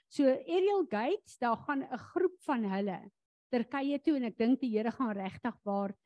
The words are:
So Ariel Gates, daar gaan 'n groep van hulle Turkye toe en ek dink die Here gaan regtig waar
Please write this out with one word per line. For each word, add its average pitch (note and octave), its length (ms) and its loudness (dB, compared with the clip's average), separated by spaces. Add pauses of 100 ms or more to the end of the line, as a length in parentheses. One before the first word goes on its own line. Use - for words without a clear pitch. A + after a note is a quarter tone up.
So - 160 0
Ariel F4+ 640 2
Gates, C4 500 -4
daar A#3 180 0
gaan C#4 260 -4
'n - 160 -8
groep F4+ 420 -2
van A#3+ 240 -2
hulle G3 460 -4 (400)
Turkye C#4 520 -2
toe D#4 140 2
en B3+ 80 0
ek A3+ 140 -4
dink A#3+ 220 4
die B3+ 100 -2
Here A3 200 0
gaan A3+ 260 -4
regtig G3 480 -6
waar G3+ 300 -2 (120)